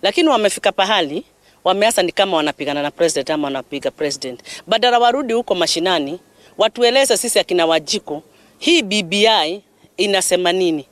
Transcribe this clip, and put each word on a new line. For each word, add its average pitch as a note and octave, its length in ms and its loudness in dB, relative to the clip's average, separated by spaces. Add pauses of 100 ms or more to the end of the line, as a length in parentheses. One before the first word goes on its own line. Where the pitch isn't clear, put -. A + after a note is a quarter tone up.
Lakini D#4+ 260 2
wamefika G#3+ 440 2
pahali, F3+ 520 -2 (400)
wameanza G3+ 380 2
ni F3 100 -2
kama F#3+ 240 0
wanapigana D3 460 -2
na D3 80 -4
president D#3 400 -2
ama D3+ 160 -2
wanapiga C3+ 440 -6
president. C#3+ 500 -8 (260)
Badala A#3+ 320 2
warudi A#3+ 340 2
huko A3+ 220 0
mashinani, E3+ 680 -2 (380)
watueleze A#3+ 580 2
sisi A3+ 220 -2
akina F3 280 0
Wajiko, D#3+ 560 -2 (360)
hii E4 240 2
B G#3 200 -2
B G3 260 0
I F#3+ 320 0 (360)
inasema F3+ 560 0
nini? E3+ 400 0